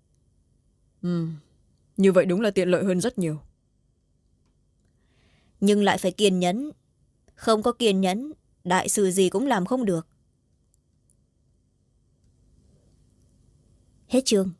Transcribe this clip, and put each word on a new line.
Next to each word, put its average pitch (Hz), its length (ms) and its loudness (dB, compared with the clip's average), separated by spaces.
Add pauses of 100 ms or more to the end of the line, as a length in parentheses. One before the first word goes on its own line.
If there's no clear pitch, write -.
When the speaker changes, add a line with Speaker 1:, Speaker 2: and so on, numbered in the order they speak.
(1000)
Speaker 1:
Ừ, 170 260 -4 (720)
như 190 140 4
vậy 175 140 4
đúng 185 160 0
là 214 100 0
tiện 180 180 0
lợi 180 140 2
hơn 180 180 0
rất 226 160 -6
nhiều. 156 240 -4 (2250)
Speaker 2:
Nhưng 208 240 2
lại 190 140 2
phải 185 140 -4
kiên 190 280 2
nhẫn. 208 320 -2 (640)
Không 220 280 0
có 240 80 0
kiên 208 300 0
nhẫn, 202 300 -4 (320)
đại 185 260 0
sự 196 220 0
gì 185 180 2
cũng 226 180 -4
làm 208 180 -2
không 254 200 -4
được. 170 220 -4 (4000)
Hết 254 180 0
chương. 190 340 0